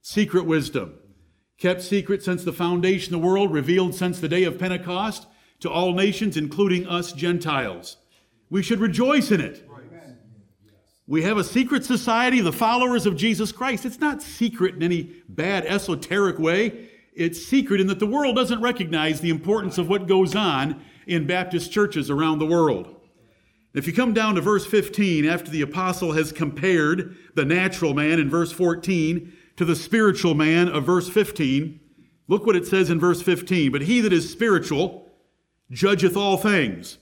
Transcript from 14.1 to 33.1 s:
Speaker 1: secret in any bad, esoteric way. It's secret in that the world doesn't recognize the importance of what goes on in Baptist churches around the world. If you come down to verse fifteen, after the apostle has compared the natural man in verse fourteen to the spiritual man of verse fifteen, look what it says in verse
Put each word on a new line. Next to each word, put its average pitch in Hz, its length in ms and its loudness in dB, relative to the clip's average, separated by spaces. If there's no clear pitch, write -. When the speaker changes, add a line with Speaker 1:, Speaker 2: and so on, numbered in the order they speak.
Speaker 1:
secret 190 540 -2
in 151 80 -4
any 170 280 -2
bad, 175 380 -2
esoteric 185 760 -2
way. 185 500 0
It's 170 320 -4
secret 202 360 2
in 190 60 4
that 190 120 -2
the 214 80 2
world 254 300 0
doesn't 240 240 0
recognize 165 580 -2
the 170 100 -2
importance 190 480 -2
of 170 120 -2
what 190 180 0
goes 185 260 4
on 156 480 0
in 160 220 -2
Baptist 180 460 -2
churches 202 360 0
around 156 300 0
the 156 60 0
world. 156 500 2
If 143 120 -4
you 170 60 -4
come 233 220 0
down 220 220 2
to 170 60 2
verse 196 240 2
fifteen, 196 600 0
after 165 260 -2
the 156 100 -2
apostle 180 520 -4
has 156 180 0
compared 165 880 -2
the 156 80 2
natural 170 500 0
man 151 240 2
in 147 120 2
verse 165 240 -2
fourteen 170 800 -2
to 175 80 0
the 165 100 2
spiritual 190 600 2
man 160 340 4
of 147 160 -2
verse 180 240 2
fifteen, 156 720 0
look 208 160 2
what 220 100 4
it 175 100 0
says 190 240 2
in 165 100 2
verse 175 220 2